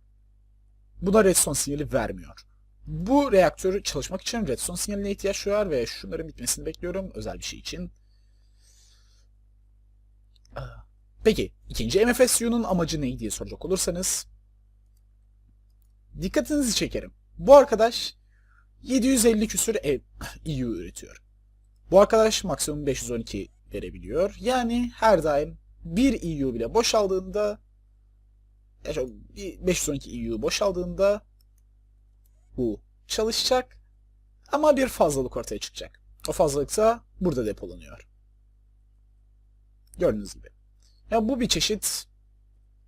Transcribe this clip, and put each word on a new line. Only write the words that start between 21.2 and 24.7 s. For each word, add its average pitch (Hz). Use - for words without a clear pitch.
Bu 190
arkadaş 220
maksimum 147
beş 131
yüz 120
on 117
iki 104
verebiliyor. 104
Yani 240